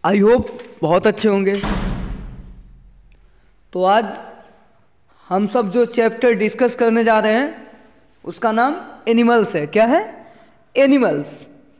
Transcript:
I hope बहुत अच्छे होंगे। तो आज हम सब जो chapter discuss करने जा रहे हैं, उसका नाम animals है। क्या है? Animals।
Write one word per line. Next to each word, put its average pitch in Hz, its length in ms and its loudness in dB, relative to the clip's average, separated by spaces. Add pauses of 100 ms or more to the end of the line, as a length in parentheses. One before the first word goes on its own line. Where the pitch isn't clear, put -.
I 185 100 2
hope 214 340 4 (320)
बहुत 170 260 0
अच्छे 214 220 0
होंगे। 196 240 0 (2250)
तो 180 120 -2
आज 208 200 4 (1300)
हम 196 160 0
सब 208 240 -2
जो 233 160 2
chapter 226 480 0
discuss 220 400 -2
करने 226 300 2
जा 220 140 4
रहे 214 140 2
हैं, 285 380 -4 (540)
उसका 214 280 -4
नाम 269 280 0 (280)
animals 233 460 2
है। 151 120 -4
क्या 208 200 2
है? 320 160 2 (720)
Animals। 247 720 0 (360)